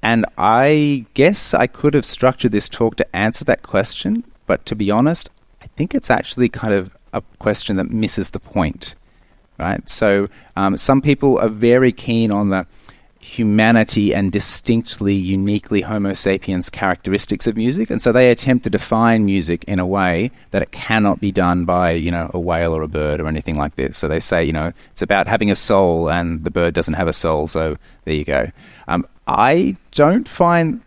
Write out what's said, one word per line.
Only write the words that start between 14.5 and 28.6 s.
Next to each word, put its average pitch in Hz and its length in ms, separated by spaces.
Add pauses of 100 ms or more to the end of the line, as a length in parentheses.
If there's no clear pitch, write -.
uniquely 98 680
Homo 101 300
sapiens 95 580
characteristics - 760
of 110 100
music. 131 340
And 113 100
so 120 120
they 123 180
attempt 123 340
to 110 60
define 113 540
music 87 400
in 95 140
a 90 80
way 92 440 (200)
that 98 120
it - 80
cannot 107 500
be 101 120
done 90 320
by, 90 280
you 82 180
know, 85 240
a 87 60
whale 85 360
or 78 60
a 76 60
bird 76 320
or 78 60
anything 78 300
like 73 200
this. 65 220
So 78 100
they 78 120
say, 82 240
you 76 80
know, 78 200 (180)
it's - 120
about 98 260
having 113 220
a 98 60
soul, 85 540
and 85 340
the 85 60
bird 85 240
doesn't 82 200
have 85 140
a 80 40
soul, 78 360
so 80 280 (280)
there 78 100
you 73 100
go. 69 260 (380)